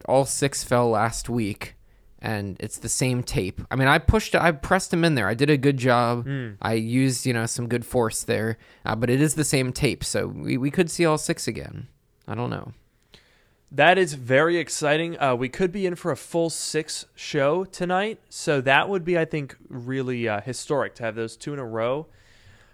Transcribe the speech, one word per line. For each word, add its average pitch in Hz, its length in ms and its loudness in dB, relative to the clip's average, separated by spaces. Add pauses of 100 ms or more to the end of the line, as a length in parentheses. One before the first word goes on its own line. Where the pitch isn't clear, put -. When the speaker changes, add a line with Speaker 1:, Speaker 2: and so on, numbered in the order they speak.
Speaker 1:
all 131 200 4
six - 380 -2
fell 120 260 2
last 110 400 0
week, 113 460 -4 (440)
and 101 400 -4
it's - 200 -10
the 113 100 -8
same 127 320 0
tape. 98 480 -4
I 127 60 -4
mean, 131 120 4
I 151 120 6
pushed, - 340 2
I 170 180 4
pressed 185 400 0
them 170 140 2
in 165 100 4
there. 104 120 2
I 104 80 2
did 143 160 2
a 147 60 6
good 135 200 4
job. 120 480 2
Speaker 2:
Mm. 127 360 -6
Speaker 1:
I 110 120 0
used, 120 540 2
you 127 60 2
know, 113 120 0
some 120 220 -4
good 117 180 -2
force 113 380 0
there. 110 340 -2 (280)
Uh, 113 100 -2
but 120 160 0
it 135 100 4
is 151 140 2
the 151 80 0
same 131 280 0
tape, 123 320 0
so 98 240 -2
we, 101 300 -4
we 135 140 -2
could 170 180 2
see 170 160 0
all 156 140 4
six - 280 -4
again. 110 420 -10 (380)
I - 60 -8
don't 120 160 -6
know. 104 220 -10 (1000)
Speaker 2:
That 156 260 6
is 175 160 2
very 139 440 4
exciting. 156 640 -2
Uh, 131 140 2
we 123 140 -2
could 185 240 -2
be 196 120 -2
in 175 100 -2
for 165 160 -4
a 131 60 -2
full 165 320 -2
six - 560 -6 (100)
show 156 500 0
tonight, 185 540 -4 (100)
so 147 320 0
that 135 260 4
would 190 160 -2
be, 175 140 0
I 160 80 2
think, 147 320 -6 (100)
really, 123 600 -4
uh, 104 140 0
historic 123 540 -4
to 123 80 -14
have 110 120 -4
those 113 200 -6
two - 180 -10
in 143 60 -8
a 131 60 -8
row. 117 420 -2 (680)